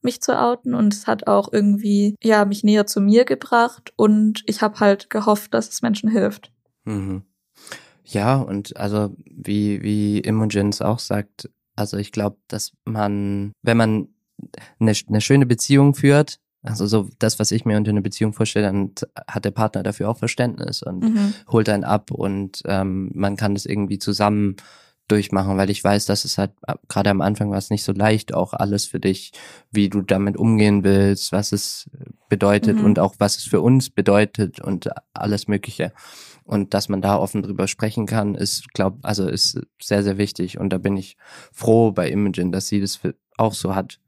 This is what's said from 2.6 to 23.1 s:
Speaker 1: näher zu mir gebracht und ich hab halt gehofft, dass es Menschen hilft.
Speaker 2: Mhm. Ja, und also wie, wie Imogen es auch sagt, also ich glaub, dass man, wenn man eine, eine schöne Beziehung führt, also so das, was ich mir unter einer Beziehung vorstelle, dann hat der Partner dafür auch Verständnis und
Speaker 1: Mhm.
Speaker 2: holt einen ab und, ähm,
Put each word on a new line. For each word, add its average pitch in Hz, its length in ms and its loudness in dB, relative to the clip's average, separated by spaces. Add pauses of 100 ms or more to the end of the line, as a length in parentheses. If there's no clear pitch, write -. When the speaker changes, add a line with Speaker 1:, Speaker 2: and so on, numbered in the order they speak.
Speaker 1:
näher 208 240 6
zu - 140 -2
mir 220 240 6
gebracht - 720 0
und 214 500 2
ich - 160 -4
hab 208 180 -2
halt 202 300 2
gehofft, 208 440 0
dass 226 160 -2
es - 120 -8
Menschen 220 280 0
hilft. 208 420 -2 (340)
Speaker 2:
Mhm. 98 380 -6 (800)
Ja, 110 320 0
und 101 400 -6
also 104 380 -2 (100)
wie, 104 560 -4
wie 104 380 0
Imogen 104 500 0
es 98 120 -4
auch 113 180 0
sagt, - 500 -8 (260)
also 104 220 -4
ich 101 140 -6
glaub, 104 260 -4 (100)
dass - 260 -10 (120)
man, 101 760 -2
wenn 117 160 2
man 110 300 2 (720)
eine, 110 140 4 (140)
eine 107 140 2
schöne 139 240 4
Beziehung 139 500 4
führt, 143 440 2 (240)
also 104 220 -4
so 104 240 0 (100)
das, 110 200 0
was 107 120 0
ich 113 140 -2
mir 107 120 2
unter 107 140 0
einer 104 100 0
Beziehung 104 320 -4
vorstelle, 107 340 0
dann 98 240 -2 (360)
hat - 180 -8
der 101 60 0
Partner 107 320 -2
dafür 104 260 -4
auch 117 80 -4
Verständnis - 680 -4
und 92 200 -6
Speaker 1:
Mhm. 208 300 0 (160)
Speaker 2:
holt 110 200 2
einen 101 140 0
ab 104 280 -2
und, 98 540 -6
ähm, 95 480 -4